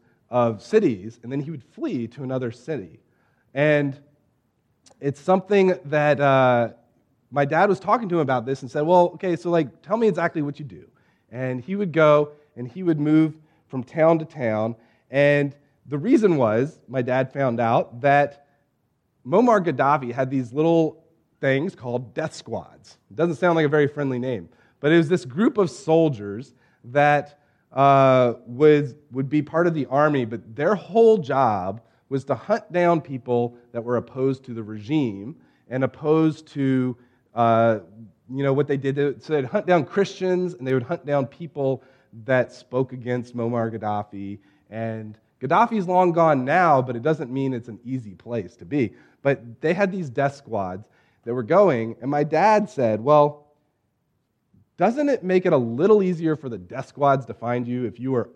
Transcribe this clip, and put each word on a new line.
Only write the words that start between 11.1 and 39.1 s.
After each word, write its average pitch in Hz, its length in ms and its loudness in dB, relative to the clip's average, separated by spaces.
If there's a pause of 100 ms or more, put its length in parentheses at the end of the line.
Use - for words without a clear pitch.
And 127 300 -6
he 190 160 -8
would 202 160 -4
go 151 400 4 (240)
and 120 100 -10
he 180 160 -14
would 165 180 0
move 156 360 2 (300)
from 131 160 -8
town 165 380 2
to 160 40 -8
town. 113 520 -4 (340)
And 143 440 2 (320)
the 143 120 -8
reason 208 380 2
was, 120 420 0 (100)
my 127 140 -4
dad 127 300 -2
found 127 280 -2
out, 120 420 0
that 143 440 2 (800)
Muammar 208 380 4
Gaddafi 139 480 0
had 131 180 -4
these 127 220 -4
little 160 520 0 (360)
things 139 340 -2
called 123 400 -10
death 156 200 -8
squads. - 640 -14 (120)
It 101 60 -16
doesn't 165 200 -2
sound 175 200 0
like 156 100 2
a - 20 -2
very 147 200 2
friendly 139 300 -4
name, 127 300 -6 (320)
but 147 120 2
it 170 40 6
was 160 120 2
this 180 160 -2
group 185 340 -2
of 190 120 0
soldiers 131 840 -2 (300)
that, 143 560 0 (320)
uh, 131 640 4 (120)
was, 143 480 4 (160)
would 135 180 -6
be 151 140 0
part 165 240 -2
of 170 80 0
the 135 120 -4
army, 143 380 2
but 110 300 -10
their 170 220 0
whole 220 420 4
job 117 640 -2 (280)
was 135 160 -4
to 139 120 -4
hunt - 360 -4
down 170 280 2
people 120 560 -4 (160)
that 117 100 -8
were 120 140 -2
opposed 131 480 -4
to 120 100 -14
the 113 80 -10
regime 107 720 -4 (340)
and 127 140 -4
opposed 160 640 0
to, 131 500 -2 (380)
uh, 113 460 2 (500)
you 135 140 -6
know, 139 80 2
what 143 160 0
they 143 80 0
did. 135 440 -4